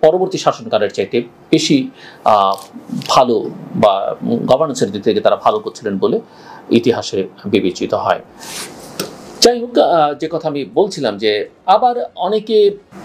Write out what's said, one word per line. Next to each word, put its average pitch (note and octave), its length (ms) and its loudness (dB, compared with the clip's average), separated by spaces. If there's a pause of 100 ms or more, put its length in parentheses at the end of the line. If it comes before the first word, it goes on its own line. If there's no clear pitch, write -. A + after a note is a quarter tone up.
পরবর্তী F3+ 360 2
শাসনকালের A2 560 -2
চাইতে A#2 280 -2 (300)
বেশি, D3+ 380 2 (340)
আহ, G2 320 4 (520)
ভালো A#2+ 420 2 (260)
বা G2+ 400 2 (300)
গভর্নেন্সের C3 460 0
দিক G#2 120 -8
থেকে G#2 180 2
তারা G2+ 140 4
ভালো G#2+ 240 0
করছিলেন G#2+ 380 -6
বলে A3 220 0 (500)
ইতিহাসে A2+ 580 0 (180)
বিবেচিত G2 480 -2
হয়। F#2 260 -2 (1200)
যাই A#3+ 200 4
হোক, A#3+ 160 -2
আহ, D3+ 360 4
যে D#3 180 -6
কথা D#3 160 -4
আমি C#3+ 180 -4
বলছিলাম C3+ 520 0
যে G#2 320 0 (160)
আবার A#3+ 500 2
অনেকে, G#3 560 2 (340)